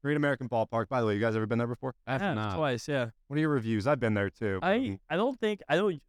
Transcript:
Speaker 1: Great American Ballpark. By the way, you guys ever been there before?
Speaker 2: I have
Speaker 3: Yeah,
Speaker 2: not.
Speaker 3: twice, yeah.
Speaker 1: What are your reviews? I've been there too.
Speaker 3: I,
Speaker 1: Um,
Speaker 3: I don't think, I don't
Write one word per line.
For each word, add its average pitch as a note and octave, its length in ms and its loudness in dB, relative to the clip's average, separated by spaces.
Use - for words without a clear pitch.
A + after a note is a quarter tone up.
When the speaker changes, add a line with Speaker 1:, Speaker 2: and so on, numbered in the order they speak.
Speaker 1:
Great D3 140 2
American C#3 320 0
Ballpark. A2+ 400 0
By C3 100 0
the A#2 80 4
way, G#2+ 60 4
you G2+ 80 0
guys A2+ 160 2
ever A2 80 0
been A2+ 120 0
there A#2+ 100 0
before? B2 280 -8
Speaker 2:
I B2 80 -4
have C#3 80 -2
Speaker 3:
Yeah, G3 120 -2
Speaker 2:
not. G#2+ 240 -2
Speaker 3:
twice, C3+ 320 -2
yeah. B2+ 220 -2
Speaker 1:
What C#3 100 -4
are - 20 2
your D#3 100 2
reviews? A2+ 380 2
I've C#3 140 2
been A2+ 120 2
there G2+ 160 2
too. G2 320 -2
Speaker 3:
I, F#3 140 2
Speaker 1:
Um, A3+ 240 -4
Speaker 3:
I D#3 60 -2
don't A#3+ 240 -2
think, G#3+ 300 -4
I D3+ 80 2
don't F#3 320 0